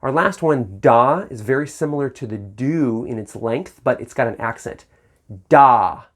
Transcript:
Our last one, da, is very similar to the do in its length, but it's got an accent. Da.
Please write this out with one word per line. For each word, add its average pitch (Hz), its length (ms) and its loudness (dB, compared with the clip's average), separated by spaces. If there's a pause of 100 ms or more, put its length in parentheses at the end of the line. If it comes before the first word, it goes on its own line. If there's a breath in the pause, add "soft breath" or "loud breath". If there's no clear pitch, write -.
Our 135 100 -4
last 180 300 -2
one, 127 380 -2
da, 131 500 4
is 123 100 -12
very 131 260 -2
similar 147 440 -6
to - 160 -16
the 107 100 -10
do 113 680 -4
in - 140 -8
its 107 160 -12
length, 117 480 -6
but - 180 -2
it's - 140 -14
got 131 120 -2
an 113 120 -4
accent. - 460 -10 (640)
Da. 123 540 6 (140)